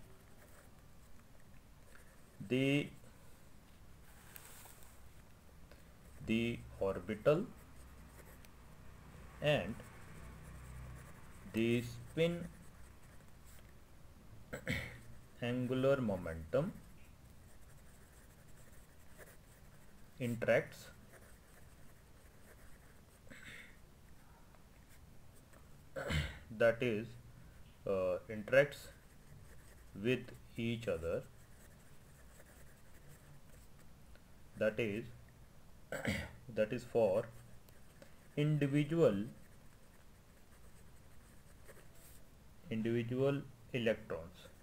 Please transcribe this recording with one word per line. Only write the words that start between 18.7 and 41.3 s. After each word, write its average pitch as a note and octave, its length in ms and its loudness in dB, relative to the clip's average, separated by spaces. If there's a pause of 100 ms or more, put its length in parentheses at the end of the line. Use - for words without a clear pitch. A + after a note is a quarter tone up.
interacts, A#2+ 680 6 (4000)
<clears throat> - 120 -2 (500)
that A#2 240 10
is, A#2 260 4 (800)
uh, F#2 320 6 (120)
interacts A#2 580 8 (1120)
with B2 300 4 (240)
each A#2 320 0
other, E2+ 360 2 (3250)
that G#2+ 220 6
is, A2+ 240 4 (880)
<clears throat> - 640 -2
that G#2+ 180 6
is A#2+ 120 0
for A2 400 8 (1120)
individual, D3 880 8 (3500)